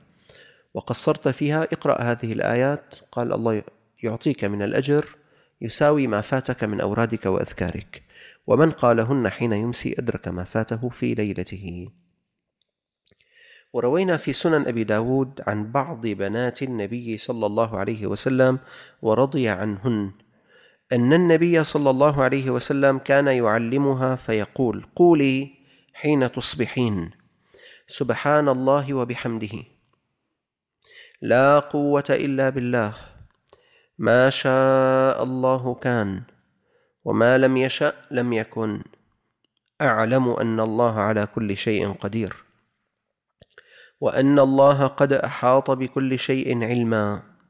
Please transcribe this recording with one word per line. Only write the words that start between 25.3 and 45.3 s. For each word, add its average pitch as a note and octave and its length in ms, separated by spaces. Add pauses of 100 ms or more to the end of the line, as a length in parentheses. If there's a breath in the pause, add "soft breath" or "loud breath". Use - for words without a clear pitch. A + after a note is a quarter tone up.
حين C#3+ 380
تصبحين: A2+ 800 (760 loud breath)
'سبحان C#3+ 640
الله C3+ 440
وبحمده، A#2 720 (1600 loud breath)
لا C3+ 380
قوة C#3+ 500
إلا C3+ 400
بالله، B2 460 (1040 soft breath)
ما B2+ 320
شاء C3 920
الله C3 500
كان، G#2+ 500 (800)
وما A#2 340
لم C3 200
يشأ C3 360 (180)
لم B2 220
يكن، A2 500 (1000)
أعلم A#2+ 480
أن A2+ 300
الله A2 400
على G#2 260
كل G2+ 320
شيء G2+ 340
قدير، G2+ 440 (1600 loud breath)
وأن C#3 400
الله C3+ 480
قد C#3 260
أحاط C3+ 580